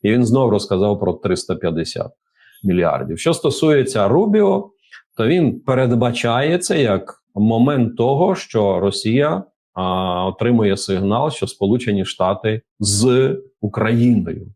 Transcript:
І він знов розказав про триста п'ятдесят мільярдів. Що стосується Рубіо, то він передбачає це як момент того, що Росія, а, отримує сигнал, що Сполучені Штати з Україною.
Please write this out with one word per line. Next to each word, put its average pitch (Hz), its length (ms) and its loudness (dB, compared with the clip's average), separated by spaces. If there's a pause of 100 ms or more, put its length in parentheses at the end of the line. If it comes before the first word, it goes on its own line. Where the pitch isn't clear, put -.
І 104 100 2
він 123 140 4
знов 123 240 2
розказав 101 500 0
про 92 140 -2
триста 90 420 -4
п'ятдесят 80 560 -6 (520)
мільярдів. 82 560 -2
Що 165 140 0
стосується 143 720 0
Рубіо, 202 640 2 (460)
то 113 100 0
він 151 320 2
передбачає 123 960 0
це 175 240 -2
як 101 420 -2 (120)
момент 117 640 2
того, 143 380 2
що 101 440 -2
Росія, 139 640 0 (300)
а, 92 540 -2
отримує 107 500 0
сигнал, 101 540 -2
що - 160 -6
Сполучені 101 580 -2
Штати 101 560 -2 (180)
з 123 560 2 (260)
Україною. 110 960 0